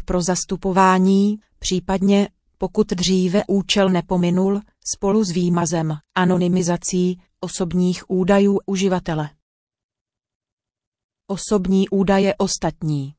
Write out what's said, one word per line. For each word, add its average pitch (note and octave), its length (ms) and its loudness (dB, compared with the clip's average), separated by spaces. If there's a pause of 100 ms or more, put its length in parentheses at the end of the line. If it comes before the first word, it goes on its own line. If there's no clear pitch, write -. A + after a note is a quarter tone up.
pro F3+ 180 -2
zastupování, F#3+ 1160 2 (200)
případně, G3 680 0 (300)
pokud G#3 280 -2
dříve F#3 640 0
účel G3 420 0
nepominul, F3+ 720 0 (340)
spolu G#3 300 0
s F3+ 60 -2
výmazem, E3+ 640 -2 (180)
anonymizací F3+ 1080 0 (200)
osobních F3+ 720 -2
údajů G3 560 2
uživatele. F3+ 640 -2 (2000)
Osobní F#3+ 640 0
údaje G3 500 0
ostatní. D3+ 800 -4